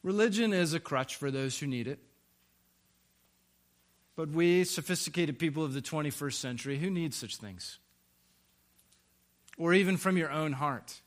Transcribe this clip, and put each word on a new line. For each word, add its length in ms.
religion 520
is 200
a 60
crutch 380
for 120
those 300
who 80
need 200
it." 120
But 140
we, 340
sophisticated 760
people 280
of 80
the 80
twenty-first 580
century, 400
who 100
need 240
such 220
things? 440
Or 160
even 240
from 180
your 160
own 220
heart. 540